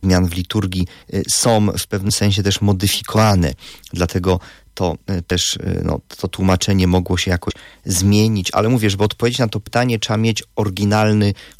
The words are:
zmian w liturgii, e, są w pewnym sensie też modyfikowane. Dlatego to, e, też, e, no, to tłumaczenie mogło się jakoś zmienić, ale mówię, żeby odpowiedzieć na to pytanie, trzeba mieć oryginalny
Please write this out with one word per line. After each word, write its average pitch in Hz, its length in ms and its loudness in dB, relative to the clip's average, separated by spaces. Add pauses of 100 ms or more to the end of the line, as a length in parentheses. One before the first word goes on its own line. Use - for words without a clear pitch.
zmian 92 220 4
w 85 80 -2
liturgii, 90 540 -2 (260)
e, 98 160 -2
są 107 480 2
w - 100 -6
pewnym 104 240 -4
sensie 101 320 0
też 98 180 -2
modyfikowane. 101 920 2 (400)
Dlatego 90 460 0 (340)
to, 87 240 -4 (100)
e, 90 140 -4
też, - 360 -4
e, 85 260 -4
no, 80 160 -2 (220)
to 95 60 -2
tłumaczenie 92 600 0
mogło 90 300 0
się 92 140 -2
jakoś 85 220 -2 (320)
zmienić, 101 640 2
ale 104 180 2
mówię, 113 200 2
żeby 98 140 -2
odpowiedzieć 117 360 -2
na 123 80 0
to 110 120 -6
pytanie, 120 400 -2
trzeba 107 180 -2
mieć 110 260 0 (120)
oryginalny 104 800 2 (260)